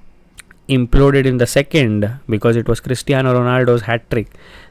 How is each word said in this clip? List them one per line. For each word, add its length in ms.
imploded 560
in 140
the 80
second 720
because 260
it 140
was 100
Cristiano 540
Ronaldo's 480
hat 300
trick 240